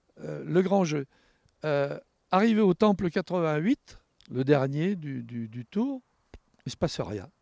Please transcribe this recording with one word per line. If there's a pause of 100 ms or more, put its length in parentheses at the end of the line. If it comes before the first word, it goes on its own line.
(200)
euh,
le
grand
jeu. (600)
Euh, (340)
arrivé
au
temple
quatre-vingt-huit, (300)
le
dernier
du,
du,
du
tour, (640)
il
se
passe
rien. (120)